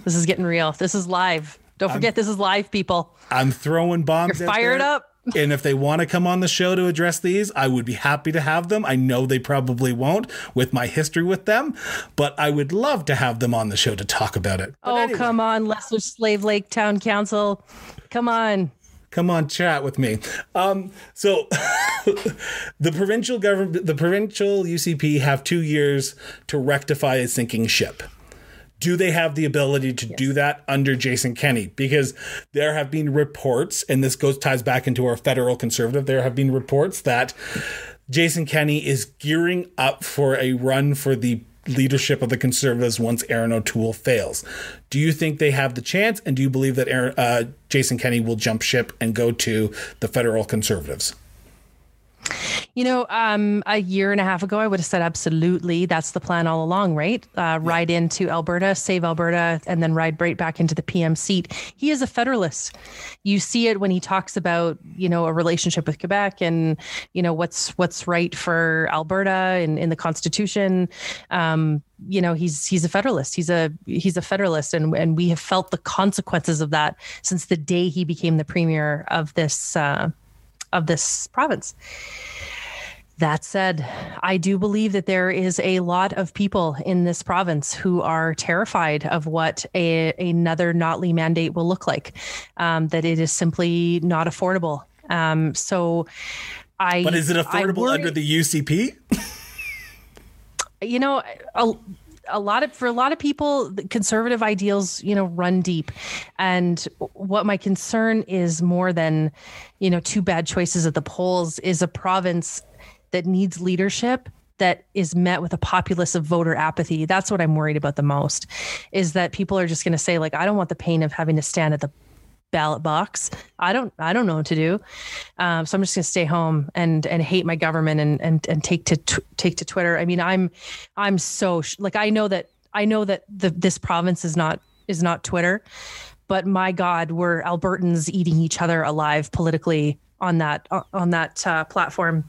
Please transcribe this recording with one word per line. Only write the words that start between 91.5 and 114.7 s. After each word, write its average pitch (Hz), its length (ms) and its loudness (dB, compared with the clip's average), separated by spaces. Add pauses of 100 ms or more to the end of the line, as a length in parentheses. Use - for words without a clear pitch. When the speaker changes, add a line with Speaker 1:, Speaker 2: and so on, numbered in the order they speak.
Speaker 1:
will 170 140 0
look 185 180 -2
like, - 280 -2 (440)
um, 165 300 0
that 160 180 0
it 165 140 2
is 160 120 0
simply 170 720 0
not 165 240 2
affordable. 170 600 -2 (260)
Um, 160 420 2
so 170 540 0 (720)
I, 180 240 2
Speaker 2:
But 170 100 2
is 160 160 0
it 170 80 2
Speaker 1:
I 165 60 2
Speaker 2:
affordable 196 380 0
Speaker 1:
worry 254 120 2
Speaker 2:
under 165 160 0
the 151 140 -2
U 156 200 2
C 151 180 0
P? 175 320 0 (180)
<laughs> - 60 2 (1700)
Speaker 1:
You 240 140 -2
know, 269 240 2 (320)
a, 226 200 2 (540)
a 208 120 -2
lot 208 240 0
of, 269 100 -4
for 247 140 -4
a 240 40 2
lot 254 200 2
of 302 80 -2
people, 285 500 0
the 196 180 -8
conservative 226 540 0
ideals, 202 640 0
you 208 100 0
know, 196 120 2
run 180 360 2
deep. 165 300 -2 (480)
And 180 420 2 (320)
what 196 320 -2
my 202 100 2
concern 220 680 0
is 175 400 0
more 180 280 2
than, 156 400 2 (460)
you 190 140 2
know, 175 80 2
two 196 240 -2
bad 170 240 0
choices 175 400 0
at 151 80 0
the 156 80 2
polls 180 560 -2
is 180 240 0
a 175 40 2
province 180 760 -2 (480)
that 180 160 -2
needs 185 340 0
leadership 196 640 0 (300)
that 180 280 2 (100)